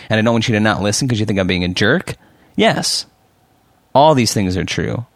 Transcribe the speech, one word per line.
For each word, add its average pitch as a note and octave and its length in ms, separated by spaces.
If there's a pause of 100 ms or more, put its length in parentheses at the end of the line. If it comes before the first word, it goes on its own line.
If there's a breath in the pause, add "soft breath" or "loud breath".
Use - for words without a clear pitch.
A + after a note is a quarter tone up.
and A2 100
I G#2+ 40
don't A#2 100
want A2+ 160
you A#2 60
to G#2 60
not G#2 220
listen G#2 240
'cause A#2 140
you G#2+ 60
think G#2 120
I'm F#2 80
being F2+ 160
a F2+ 60
jerk? A2 480 (400 soft breath)
Yes. G3 500 (880)
All D3+ 200
these A#2+ 180
things F#2+ 240
are E2+ 80
true. E2 400 (120)